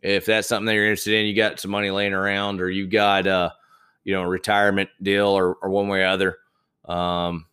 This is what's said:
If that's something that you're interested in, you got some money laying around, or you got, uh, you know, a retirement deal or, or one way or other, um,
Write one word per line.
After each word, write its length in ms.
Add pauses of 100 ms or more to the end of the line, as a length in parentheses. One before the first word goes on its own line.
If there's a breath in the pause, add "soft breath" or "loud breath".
If 240
that's 220
something 180
that 80
you're 120
interested 280
in, 120
you 100
got 240
some 100
money 200
laying 220
around, 480
or 80
you 200
got, 380
uh, 240 (520 soft breath)
you 100
know, 100
a 60
retirement 640 (100)
deal 280
or, 340
or 80
one 160
way 160
or 40
other, 320 (480)
um, 680